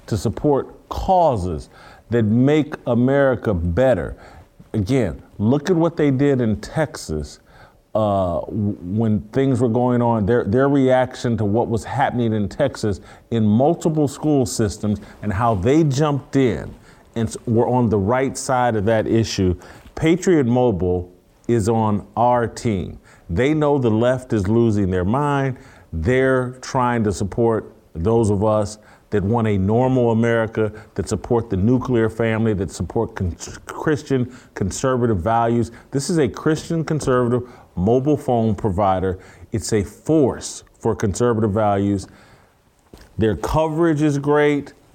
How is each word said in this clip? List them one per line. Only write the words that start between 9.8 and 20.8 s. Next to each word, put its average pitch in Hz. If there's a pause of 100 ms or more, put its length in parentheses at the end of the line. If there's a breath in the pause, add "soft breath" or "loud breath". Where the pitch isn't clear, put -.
on, 113
their, 120
their 127
reaction 127
to 110
what 104
was 107
happening 117
in 104
Texas 110 (320 loud breath)
in 113
multiple 151
school 143
systems 104 (220 loud breath)
and 107
how 113
they 127
jumped 143
in 113 (420 soft breath)
and 113
s-, -
were 113
on 123
the 107
right 120
side 123
of 101
that 110
issue. 98 (400 loud breath)
Patriot 165
Mobile 92 (360)